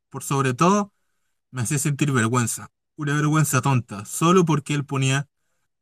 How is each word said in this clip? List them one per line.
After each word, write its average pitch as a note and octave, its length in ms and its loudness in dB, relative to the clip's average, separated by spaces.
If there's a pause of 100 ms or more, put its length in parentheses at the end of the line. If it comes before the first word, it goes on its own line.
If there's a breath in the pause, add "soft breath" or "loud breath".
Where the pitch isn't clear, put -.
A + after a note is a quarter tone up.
(100)
Por C3+ 140 -12
sobre C3+ 300 0
todo, G3 380 2 (600)
me B2+ 100 -4
hacía C#3 160 -2
sentir D3 340 0
vergüenza. A2+ 580 0 (260)
Una C#3+ 180 -4
vergüenza D3+ 480 2
tonta. A#2+ 440 -2
Solo F3 380 2
porque D3+ 300 -2
él C#3+ 120 -4
ponía C3+ 420 -2 (540)